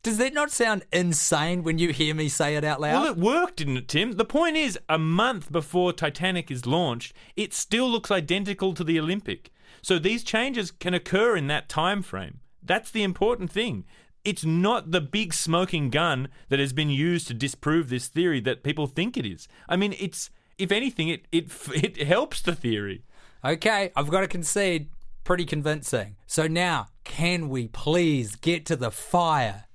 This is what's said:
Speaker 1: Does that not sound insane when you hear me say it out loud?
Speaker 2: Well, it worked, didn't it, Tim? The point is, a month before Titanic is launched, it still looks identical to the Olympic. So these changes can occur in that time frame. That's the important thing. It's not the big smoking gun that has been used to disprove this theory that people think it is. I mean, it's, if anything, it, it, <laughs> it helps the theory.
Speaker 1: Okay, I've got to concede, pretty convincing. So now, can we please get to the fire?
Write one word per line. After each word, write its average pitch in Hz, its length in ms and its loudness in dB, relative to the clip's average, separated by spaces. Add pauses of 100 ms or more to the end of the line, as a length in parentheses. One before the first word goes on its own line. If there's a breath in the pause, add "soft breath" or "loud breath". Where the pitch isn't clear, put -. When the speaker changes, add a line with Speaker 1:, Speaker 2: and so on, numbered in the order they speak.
Speaker 1:
Does 220 160 0
that 254 160 4
not 294 180 0
sound 220 400 2
insane 170 720 2
when 160 140 0
you 170 140 4
hear 151 220 2
me 156 140 0
say 147 260 0
it 147 100 0
out 151 160 0
loud? 151 220 2
Speaker 2:
Well, 311 100 2
it 180 60 -4
worked, 311 380 2
didn't 139 220 -2
it, 127 100 -8
Tim? 208 240 2
The 190 120 0
point 320 320 2
is, 277 220 0 (100)
a 156 100 4
month 175 520 0
before 175 420 0
Titanic 170 580 -2
is 123 160 -6
launched, 135 480 0 (220 loud breath)
it 208 160 -2
still 247 380 0
looks 233 200 -2
identical 190 640 0
to 170 100 -6
the 160 160 2
Olympic. 165 500 -4 (320 soft breath)
So 185 160 2
these 208 240 0
changes 233 480 -2
can - 240 -4
occur 202 420 2
in 143 120 -2
that 147 200 -2
time 185 340 0
frame. 95 380 -10 (220)
That's 185 280 -2
the 220 120 -2
important 202 480 0
thing. 190 340 -4 (400 soft breath)
It's 202 200 -4
not 175 480 2
the 180 80 2
big 175 340 -2
smoking 165 560 0
gun 139 380 0 (200 soft breath)
that 135 120 2
has 139 120 0
been 147 180 0
used 160 380 0
to 117 60 -6
disprove 143 540 0
this 123 200 -4
theory 160 320 2
that 113 220 -2
people 147 240 -2
think 185 300 -4
it 170 100 -4
is. 90 220 -10 (200 loud breath)
I 175 80 2
mean, 196 220 0
it's, - 320 -6 (280)
if 190 120 -2
anything, 208 380 0
it, 165 240 -4
it, 170 180 0 (100)
<laughs> 139 140 -10
it 147 220 0 (100)
helps 220 340 2
the 175 140 0
theory. 104 480 -2 (420 soft breath)
Speaker 1:
Okay, 185 520 0
I've 143 140 0
got 185 100 4
to 190 80 0
concede, 175 600 0 (340)
pretty 175 200 2
convincing. 143 720 -2 (100)
So 156 200 0
now, 165 420 0 (160)
can 170 440 0
we 127 200 -4
please 147 680 2
get 165 300 0
to 165 100 0
the 120 160 -4
fire? 143 720 2 (100)